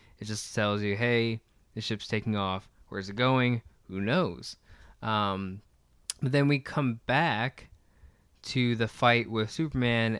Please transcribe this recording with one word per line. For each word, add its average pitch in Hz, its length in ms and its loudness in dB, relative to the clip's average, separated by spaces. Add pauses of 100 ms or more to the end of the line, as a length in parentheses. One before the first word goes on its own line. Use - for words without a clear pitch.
(200)
It 107 80 -12
just 107 280 -8
tells 104 280 0
you, 101 120 0
"Hey, 117 460 2 (340)
the 110 60 -8
ship's 107 260 -6
taking 107 300 -2
off. 95 320 -4 (220)
Where's 98 180 -8
it 101 80 -10
going? 123 460 2 (260)
Who 95 140 -6
knows?" 117 540 -2 (460)
Um, 98 600 -2 (580)
but 131 120 -2
then 143 160 4
we 143 100 4
come 131 480 -2
back 127 600 0 (760)
to 123 320 0
the 110 140 0
fight 120 420 4
with 110 220 0
Superman 120 680 0